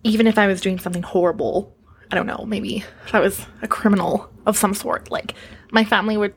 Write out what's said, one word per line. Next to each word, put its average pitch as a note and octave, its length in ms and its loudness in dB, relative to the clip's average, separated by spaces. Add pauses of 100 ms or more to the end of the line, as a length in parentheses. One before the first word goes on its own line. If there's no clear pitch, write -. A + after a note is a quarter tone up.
even A3 240 4
if G#3+ 100 4
I G3+ 100 4
was F#3+ 140 -2
doing F#3 180 -2
something F3 240 -6
horrible, E3+ 720 0 (340)
I F#3+ 60 -2
don't - 100 0
know, - 220 -8
maybe G#3 360 -4 (220)
if - 80 -8
I G#3+ 60 4
was F#3+ 260 0 (160)
a A3+ 60 -8
criminal G3 640 2 (140)
of G#3 120 2
some G3+ 160 0
sort, - 380 -6
like, - 240 -8 (360)
my A3+ 120 4
family G#3+ 320 0
would G#3 220 -2